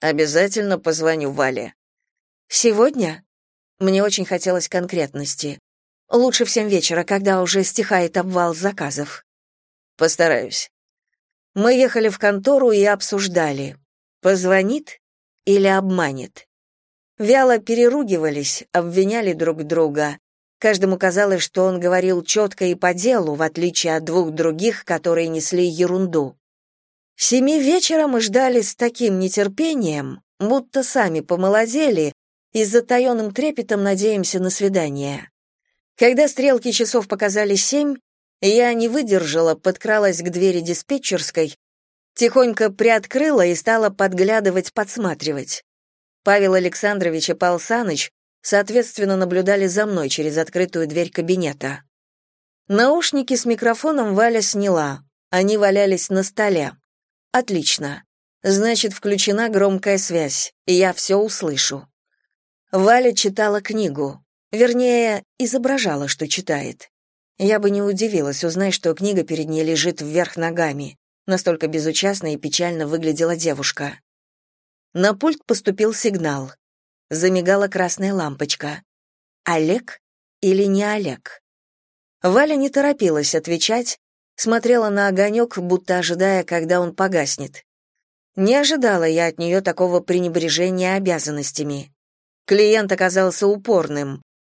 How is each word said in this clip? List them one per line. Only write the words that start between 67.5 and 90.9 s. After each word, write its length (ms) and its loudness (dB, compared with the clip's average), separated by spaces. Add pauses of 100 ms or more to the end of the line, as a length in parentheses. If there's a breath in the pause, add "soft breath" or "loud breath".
бы 100 2
не 140 0
удивилась, 640 -2
узнай, 280 -2
что 220 -2
книга 300 -2
перед 220 -6
ней 160 -2
лежит 380 -2
вверх 380 -4
ногами. 580 -4 (300)
Настолько 400 -2
безучастно 640 -2
и 60 -6
печально 480 -4
выглядела 500 -2
девушка. 640 -6 (960)
На 180 2
пульт 320 -2
поступил 480 0
сигнал. 580 -4 (600)
Замигала 580 2
красная 460 -2
лампочка. 680 -6 (640)
«Олег 560 -2 (400)
или 240 2
не 180 2
Олег?» 600 -6 (800)
Валя 340 4
не 140 0
торопилась 640 0
отвечать, 640 -2 (360)
смотрела 540 2
на 200 2
огонёк, 500 0
будто 400 0
ожидая, 440 0
когда 380 0
он 140 -2
погаснет. 720 -4 (680)
Не 220 2
ожидала 480 0
я 220 0
от 100 -4
неё 240 -2
такого 400 0
пренебрежения 960 -2